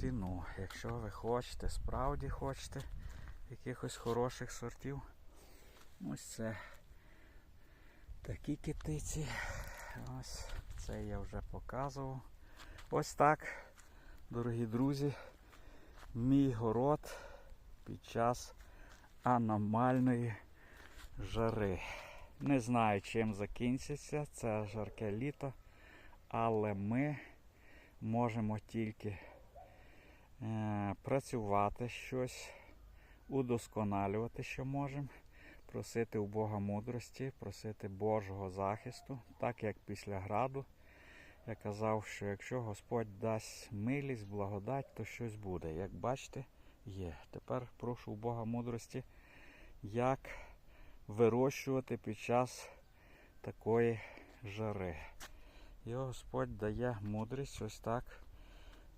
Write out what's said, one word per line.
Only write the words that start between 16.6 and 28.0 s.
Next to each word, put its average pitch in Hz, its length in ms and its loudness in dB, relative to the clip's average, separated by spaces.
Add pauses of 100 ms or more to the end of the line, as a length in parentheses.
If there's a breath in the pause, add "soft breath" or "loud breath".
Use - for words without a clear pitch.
під 101 200 -8
час 120 500 2 (680 loud breath)
аномальної 120 1120 6 (840 loud breath)
жари. 107 600 2 (600 loud breath)
Не 135 200 6
знаю, 110 400 6
чим 110 340 2
закінчиться 131 1000 0
це 107 320 2
жарке 104 480 -2
літо, 135 400 -2 (760 loud breath)
але 110 460 4
ми 123 420 2 (840 loud breath)